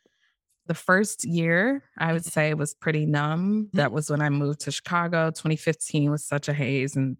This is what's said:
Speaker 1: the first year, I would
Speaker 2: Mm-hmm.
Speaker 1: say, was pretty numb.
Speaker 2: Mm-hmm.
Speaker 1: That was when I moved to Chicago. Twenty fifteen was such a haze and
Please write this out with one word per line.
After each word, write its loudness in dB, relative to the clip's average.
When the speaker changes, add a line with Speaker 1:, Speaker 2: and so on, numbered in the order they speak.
Speaker 1:
the -2
first 2
year, 2
I 0
would 0
Speaker 2:
Mm-hmm. -10
Speaker 1:
say, 2
was -2
pretty 0
numb. 0
Speaker 2:
Mm-hmm. -8
Speaker 1:
That 2
was -4
when 0
I 2
moved 0
to -6
Chicago. 0
Twenty -2
fifteen 0
was -2
such -4
a -2
haze -2
and 0